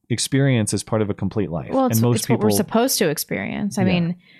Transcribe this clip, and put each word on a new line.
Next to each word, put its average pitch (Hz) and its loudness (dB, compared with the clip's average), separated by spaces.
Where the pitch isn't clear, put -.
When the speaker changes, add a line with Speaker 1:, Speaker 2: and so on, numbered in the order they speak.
Speaker 1:
experience 127 2
as 98 -2
part 110 -2
of 101 0
a 101 -4
complete 95 -2
life. 82 -6
Speaker 2:
Well, 262 2
Speaker 1:
And 240 0
Speaker 2:
it's, 113 4
Speaker 1:
most 120 2
Speaker 2:
it's - -6
what 240 2
we're 214 2
Speaker 1:
people 208 2
Speaker 2:
supposed 226 0
to 226 2
experience. 160 -4
I 196 0
Speaker 1:
Yeah. 185 2
Speaker 2:
mean, 175 0